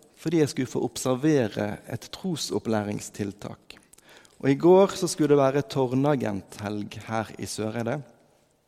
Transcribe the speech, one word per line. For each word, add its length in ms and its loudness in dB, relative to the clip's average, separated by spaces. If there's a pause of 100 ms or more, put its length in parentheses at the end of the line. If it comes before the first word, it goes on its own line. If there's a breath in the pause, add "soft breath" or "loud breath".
(180 loud breath)
fordi 240 0
jeg 80 2
skulle 220 -6
få 140 -4
observere 840 0 (220)
et 260 -10
trosopplæringstiltak. 1600 -6 (640 soft breath)
Og 80 0
i 80 4
går 400 6
så 80 -4
skulle 300 2
det 20 6
være 320 4
tornagenthelg 1400 -2
her 320 -6
i 80 -10
Søreide 540 -6 (680)